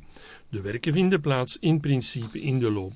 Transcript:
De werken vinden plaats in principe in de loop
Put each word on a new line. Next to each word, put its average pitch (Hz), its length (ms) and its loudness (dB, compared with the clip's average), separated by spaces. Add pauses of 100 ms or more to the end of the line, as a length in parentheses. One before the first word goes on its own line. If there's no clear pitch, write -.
(480)
De 104 120 -8
werken 113 320 -2
vinden 185 280 4
plaats 135 380 0
in 160 220 2
principe 127 600 -2
in 131 180 0
de 117 120 2
loop 101 260 -4